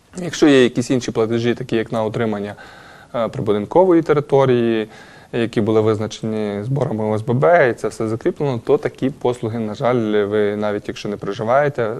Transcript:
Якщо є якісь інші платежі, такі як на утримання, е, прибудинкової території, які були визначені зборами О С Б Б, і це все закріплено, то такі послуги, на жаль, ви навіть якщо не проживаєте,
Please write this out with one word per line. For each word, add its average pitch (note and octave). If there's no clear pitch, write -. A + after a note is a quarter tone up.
Якщо F3
є C3+
якісь A#2+
інші B2
платежі, A#2
такі A#2+
як A2+
на A2+
утримання, G#2+
е, A2+
прибудинкової E3+
території, B2+
які A#2
були A2
визначені G#2+
зборами B2
О G#2+
С G#2+
Б A#2+
Б, D3+
і G#2+
це G#2+
все A2
закріплено, B2
то C#3
такі -
послуги, A#2+
на G#2+
жаль, A2+
ви G#2
навіть G#2
якщо G#2
не G2+
проживаєте, A#2